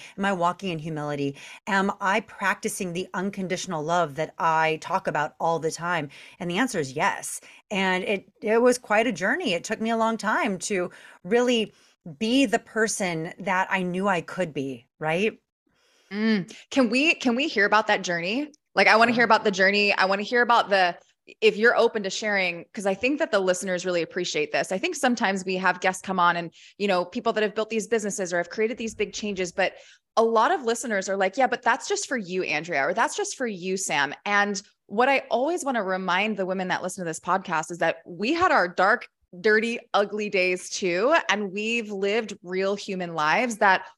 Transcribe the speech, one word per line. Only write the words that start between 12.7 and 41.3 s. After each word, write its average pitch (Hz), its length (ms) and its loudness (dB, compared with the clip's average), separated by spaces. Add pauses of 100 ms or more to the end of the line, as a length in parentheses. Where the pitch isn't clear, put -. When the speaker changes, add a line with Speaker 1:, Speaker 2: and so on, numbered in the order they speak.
Speaker 1:
that 185 300 0
I 190 120 0
knew 180 260 -2
I 180 120 2
could 170 340 -6
be, 135 320 -6 (120)
right? 170 400 0 (760)
Speaker 2:
Mm. 214 400 0 (180)
Can 262 180 4
we, 277 260 2
can 247 200 0
we 277 140 0
hear 208 180 2
about 214 220 4
that 202 140 2
journey? 185 480 -4 (240)
Like, 190 120 6
I 196 100 8
wanna 233 160 6
Speaker 1:
Sure. 226 40 0
Speaker 2:
hear 240 80 4
about 214 200 4
the 214 60 4
journey. 196 420 4
I - 140 2
wanna 196 160 0
hear 240 200 2
about 226 280 4
the, 180 260 4 (460)
if 202 160 6
you're 226 180 6
open 226 280 2
to 190 60 -4
sharing, 190 600 -2
'cause 196 140 -6
I 196 80 0
think 254 240 -2
that 320 120 -2
the 202 100 2
listeners 185 440 0
really 175 160 0
appreciate 160 520 -4
this. 147 200 0
I 185 60 -2
think 339 160 -4
sometimes 208 500 0
we 185 120 -4
have 185 240 0
guests 185 200 0
come 190 180 -6
on 175 180 4
and, 170 140 -6 (280)
you 202 100 -2
know, 180 160 2
people 226 300 -2
that 208 80 2
have 208 120 0
built 214 140 -2
these 214 180 -2
businesses 196 460 -2
or 175 60 0
have 175 100 -2
created 220 300 -2
these 226 160 -8
big 202 180 -4
changes, 185 400 -6
but 185 220 -2 (420)
a 220 60 6
lot 226 280 4
of 339 140 -2
listeners 226 440 -2
are 196 80 -2
like, 196 200 0
"Yeah, 262 100 4
but 240 160 -2
that's 254 240 0
just 403 220 -4
for 277 80 -2
you, 185 280 -4
Andrea," 151 440 -2
or, 180 60 0
"That's 247 220 0
just 403 200 -6
for 254 100 -4
you, 185 300 -4
Sam." 147 380 0 (100)
And 202 360 0 (260)
what 247 240 2
I 269 200 2
always 285 340 0
wanna 247 180 -2
remind 185 560 0
the 190 80 -2
women 185 220 -4
that 165 140 -2
listen 185 220 -8
to 165 40 -6
this 160 120 -8
podcast 175 500 -2
is 170 80 -10
that 165 280 0
we 175 260 -4
had 339 180 2
our 220 160 4
dark 190 400 2 (340)
dirty, 220 380 2 (140)
ugly 208 380 0
days 185 400 0
too. 196 440 0 (140)
And 202 240 0